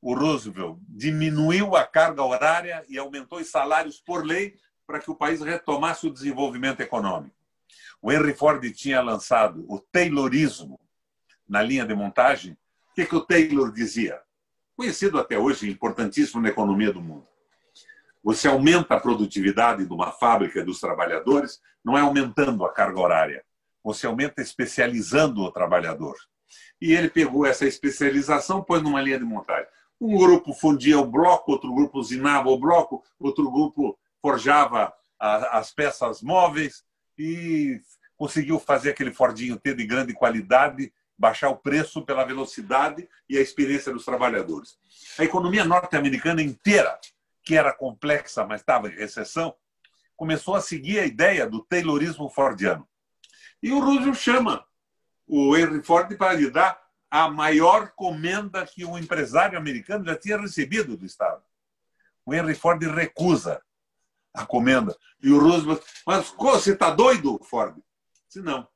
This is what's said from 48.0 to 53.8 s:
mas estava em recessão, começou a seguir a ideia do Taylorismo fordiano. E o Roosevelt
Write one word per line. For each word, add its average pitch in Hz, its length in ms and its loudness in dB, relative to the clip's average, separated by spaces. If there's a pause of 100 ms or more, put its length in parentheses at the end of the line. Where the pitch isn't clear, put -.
mas 104 160 -10
estava 123 280 0
em - 80 -14
recessão, - 580 -8 (640)
começou 160 400 -4
a 185 40 0
seguir 165 380 -6
a 190 80 0
ideia 143 420 0
do 110 140 -8
Taylorismo 156 640 -2
fordiano. 120 600 -2 (760)
E 226 80 -4
o 277 80 2
Roosevelt 269 380 2